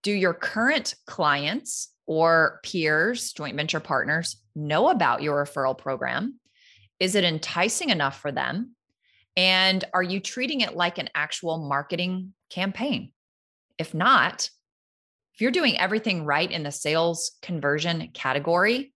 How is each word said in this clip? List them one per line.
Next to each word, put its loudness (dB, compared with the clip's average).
Do 0
your 2
current 0
clients -2
or 4
peers, 0
joint -8
venture -2
partners, -2
know 2
about 4
your 0
referral -2
program? -4
Is 0
it 4
enticing 0
enough 0
for -4
them? -4
And 4
are 2
you -2
treating -4
it -4
like 0
an -8
actual -4
marketing -4
campaign? -4
If -6
not, 4
if -6
you're 2
doing 2
everything 0
right 0
in -4
the -4
sales 0
conversion -2
category 0